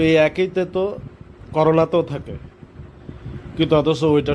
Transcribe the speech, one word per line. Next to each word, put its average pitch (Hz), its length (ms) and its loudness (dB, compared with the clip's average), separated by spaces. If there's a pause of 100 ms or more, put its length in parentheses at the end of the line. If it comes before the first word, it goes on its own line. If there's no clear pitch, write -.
এই 160 80 6 (120)
একই 185 280 -2
তেতো 185 280 -2 (720)
করলাতেও 160 560 2
থাকে, 117 240 -10 (1200)
কিন্তু 160 240 0
অথচ 147 220 0 (140)
ওইটা 143 200 0